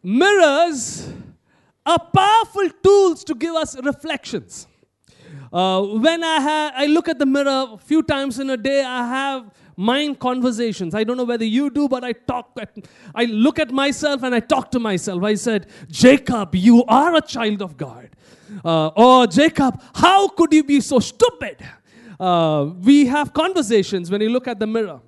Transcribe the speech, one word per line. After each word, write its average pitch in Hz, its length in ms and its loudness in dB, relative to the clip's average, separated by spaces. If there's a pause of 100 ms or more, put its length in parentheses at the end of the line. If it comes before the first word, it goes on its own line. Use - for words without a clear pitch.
mirrors 311 1080 0 (760)
are 339 140 2
powerful 403 720 2 (120)
tools 392 440 4
to 294 100 -6
give 330 200 -6
us 311 260 -4
reflections. 269 840 -8 (880)
Uh, 185 280 0 (220)
when 330 200 2
I 320 180 -2
ha-, 302 340 -2
I 277 120 -2
look 330 200 0
at 320 100 -4
the 277 80 -2
mirror 269 480 0
a 202 40 -20
few 311 260 -2
times 277 360 -4
in 269 100 -6
a 254 80 -4
day, 269 260 -2
I 254 240 -6
have 262 440 -6 (260)
mind 269 420 -2
conversations. 233 760 -4
I 220 120 -2
don't 240 100 -4
know 254 80 -4
whether 233 220 -4
you 262 240 0
do, 285 180 -2
but 247 160 -4
I 247 80 -8
talk 247 480 -10
at, - 160 -16 (380)
I 240 120 0
look 233 340 0
at 294 120 -2
myself 277 520 -2
and 247 120 -2
I 233 60 2
talk 262 300 -2
to 254 80 -2
myself. 190 440 -4
I 214 120 0
said, 214 320 -4 (220)
"Jacob, 226 680 2
you 233 300 6
are 285 300 2
a 302 60 2
child 214 400 -6
of 165 160 -12
God." 123 320 -14 (560)
Uh, 160 320 0
"Oh, 247 300 6
Jacob, 269 540 0 (120)
how 392 340 4
could 339 260 0
you 302 100 4
be 277 180 2
so 254 180 0
stupid?" 262 580 -2 (640)
Uh, 165 520 0 (100)
we 277 240 6
have 277 280 -2
conversations 220 760 -2
when 202 100 -2
you 214 80 0
look 254 180 -2
at 233 120 -8
the 220 80 -4
mirror. 214 400 -6